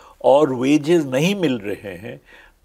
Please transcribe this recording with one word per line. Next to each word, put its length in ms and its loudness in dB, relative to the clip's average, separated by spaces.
और 320 4
वेजेस 500 2
नहीं 320 0
मिल 220 -2
रहे 360 -10
हैं, 280 -16